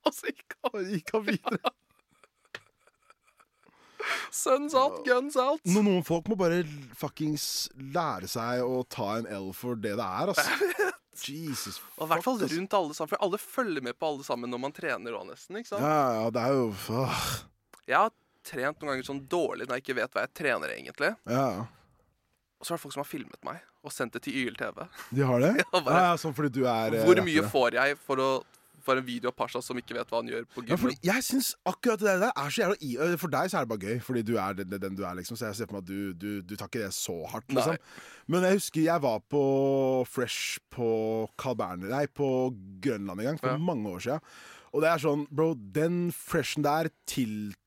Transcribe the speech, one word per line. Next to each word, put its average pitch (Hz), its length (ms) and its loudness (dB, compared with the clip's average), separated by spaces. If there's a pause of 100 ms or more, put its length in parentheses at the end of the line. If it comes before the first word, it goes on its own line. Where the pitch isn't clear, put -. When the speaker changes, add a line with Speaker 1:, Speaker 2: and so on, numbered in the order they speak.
Speaker 1:
Og - 100 4
så - 160 -6
gikk - 320 -16
han. 247 80 -2
Speaker 2:
Og 196 220 -6
gikk 170 200 -4
han 220 120 0
videre. 226 500 -2
Speaker 1:
<laughs> - 0 - (2500)
«Sun's 285 440 2
out, 262 300 4
guns 262 320 2
out.» 262 280 2
Speaker 2:
No-, 190 180 6
noen 185 220 4
folk 165 240 0
må 214 80 0
bare 175 260 4
l-, 143 360 -10
fuckings 151 460 -2 (500)
lære 120 340 -2
seg 123 360 0
å 127 200 0
ta 107 360 -4
en 113 100 -8
L 98 260 -6
for 120 240 -4
det 104 160 -2
det 113 80 -2
er, 127 280 0
altså. 359 580 2
Speaker 1:
<laughs> - 100 -14 (240)
Speaker 2:
Jesus 139 520 -6 (180)
Speaker 1:
Og 156 140 -6
i - 20 -4
hvert 165 160 2
fall 262 100 2
Speaker 2:
fuck, 196 120 0
altså. 156 100 -2
Speaker 1:
rundt 196 160 -2
alle 160 220 2
sammen, 156 160 -4
for - 100 0
alle 196 160 0
følger 170 480 -2
med 120 100 -4
på 160 140 -2
alle 135 160 -6
sammen 120 240 -2
når 123 100 -4
man 139 140 -4
trener 117 400 -4
også, 95 160 -8
nesten, - 300 -12
ikke 233 100 -14
sant? 202 160 -2
Speaker 2:
Ja, 151 140 4 (180)
ja, 110 60 0 (100)
det 117 80 2
er 135 160 4
jo, 123 60 4 (260)
åh. 123 300 0 (640)
Speaker 1:
Jeg 131 140 2
har 220 120 2 (320)
trent 143 380 -4
noen 147 100 -4
ganger 131 160 -4
sånn 139 220 -6
dårlig 156 380 0
når 127 100 -2
jeg - 80 -8
ikke 131 140 -2
vet 123 160 -2
hva 104 100 0
jeg - 160 -18
trener 82 320 0
egentlig. 139 380 -2 (180)
Speaker 2:
Ja. 131 160 4 (1120)
Speaker 1:
Og - 60 -12
så 170 80 -2
er 160 60 -6
det - 20 -16
folk 139 140 -12
som 143 80 -4
har - 40 -12
filmet - 380 -10
meg - 160 -8 (220)
og 147 80 -12
sendt 120 240 -4
det - 100 -8
til 127 100 -4
Y 123 140 -2
L - 80 -14
T 117 100 -4
V. - 200 -10 (260)
Speaker 2:
De 135 100 4
har 127 160 4
det? 180 180 6
Speaker 1:
<laughs> - 40 4
Ja, - 160 2
bare, 143 160 4
Speaker 2:
Ja, 180 160 8
ja, 170 100 2
sånn 151 160 -4
fordi 147 220 2
du 127 80 4
er, 113 320 2
eh, 110 80 4
Speaker 1:
«Hvor 180 160 10
mye 160 180 4
Speaker 2:
rappere. 107 140 0
Speaker 1:
får 120 240 6
jeg 139 220 4
for 135 200 0
å, 135 80 4 (560)
for 131 160 4
en 131 40 -8
video 120 260 -2
av - 60 -20
Pasha 120 280 -2
som 123 160 -4
ikke - 160 -10
vet 117 160 -4
hva 117 80 0
han 117 80 -8
gjør 117 160 -4
på 123 200 -10
Speaker 2:
Ja, 151 120 2
fordi 214 200 0
Speaker 1:
gymmen?» 175 120 -2
Speaker 2:
jeg 247 160 2
synes 254 260 0 (180)
akkurat 220 320 0
det 202 200 4
der 226 120 2
er 139 200 -2
så 226 100 0
jævla 196 180 4
i-, 131 200 -4
øh, 175 160 2
for 165 160 -4
deg 151 160 2
så 185 120 0
er 135 40 0
det 113 80 -6
bare 98 120 -6
gøy, 113 180 -2
fordi 120 220 0
du 113 120 0
er 95 220 0
den, 95 140 -6
den 95 240 -4
du 98 80 -6
er, 90 120 -6
liksom, 101 240 -10
så 113 80 -4
jeg 101 120 -8
ser 107 100 -6
for 101 80 -8
meg 92 60 -10
at 85 40 -14
du, 98 240 -4
du, 95 180 -8 (100)
du 92 160 -12
tar 101 120 -10
ikke 117 160 -6
det 95 80 -6
så - 240 -6 (120)
hardt, - 200 -10
liksom. 135 280 2
Speaker 1:
Nei. - 360 -20 (200)
Speaker 2:
Men 180 160 4
jeg 196 80 6
husker 160 300 2
jeg 165 180 4
var 110 240 2
på 143 160 2 (640)
Fresh - 520 -4 (120)
på 117 160 0 (480)
Carl 127 240 -2
Berner, 92 320 -4
nei, 143 160 2
på 143 200 0 (520)
Grønland 101 400 -2
en 123 120 0
gang, 156 80 -6
for 127 120 0
Speaker 1:
Ja. 147 80 -2
Speaker 2:
mange 143 280 -2
år 90 160 -8
siden. 139 200 -2 (480)
Og 147 120 2
det 165 100 6
er 143 100 -2
sånn, 147 240 2
bro, 156 240 2
den 156 600 0
Freshen - 520 -2
der 156 240 2 (160)
til 107 480 -2 (140)